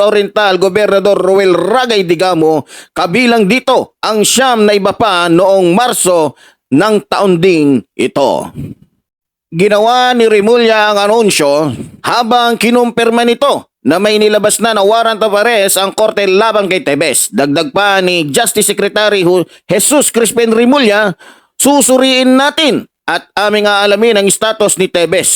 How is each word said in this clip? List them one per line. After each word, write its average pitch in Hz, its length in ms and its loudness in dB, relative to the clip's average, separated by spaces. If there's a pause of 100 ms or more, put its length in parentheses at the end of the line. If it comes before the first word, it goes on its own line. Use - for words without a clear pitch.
Oriental 202 560 0
Gobernador 196 560 0
Roel 185 400 2
Ragay 226 480 0
Digamo, 160 640 0 (240)
kabilang 220 560 0
dito 240 560 -2
ang 214 160 -2
siyam 226 480 0
na 208 80 2
iba 196 160 -2
pa 175 400 0
noong 185 400 2
Marso 185 640 0 (360)
ng 196 360 0
taon 180 320 0
ding 151 400 2 (160)
ito. 107 560 -2 (960)
Ginawa 214 640 0
ni 233 160 2
Rimulya 214 640 2
ang 202 160 0
anunsyo 160 640 0 (320)
habang 233 560 0
kinumpirma 233 640 0
nito 233 480 -2 (100)
na 151 160 0
may 214 180 0
nilabas 208 460 0
na 220 160 0
na 196 80 2
warrant 226 320 0
of 214 160 -2
arrest 208 400 0
ang 190 160 -2
korte 214 400 -2
laban 208 400 0
kay 185 160 -4
Tevez. 143 480 -2
Dagdag 143 400 -2
pa 196 240 0
ni 175 320 -2
Justice 208 400 -2
Secretary 202 560 -2
Hu-, 180 200 0 (200)
Jesus 247 480 0
Crispin 226 400 0
Rimulya, 220 640 0 (400)
"Susuriin 254 800 2
natin 277 480 -2 (160)
at 170 320 -6
aming 208 320 0
aalamin 208 560 0
ang 196 80 2
status 220 480 -2
ni 185 80 0
Tevez 170 500 -2